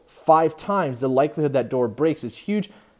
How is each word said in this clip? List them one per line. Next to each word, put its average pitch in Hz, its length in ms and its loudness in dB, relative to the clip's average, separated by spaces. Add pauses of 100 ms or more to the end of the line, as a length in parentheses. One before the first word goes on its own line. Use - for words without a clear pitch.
five 160 500 2
times, 160 440 -4
the 135 80 0
likelihood 143 440 0
that 123 160 0
door 123 200 0
breaks 147 360 -2
is 113 120 -10
huge. 208 340 -4 (300)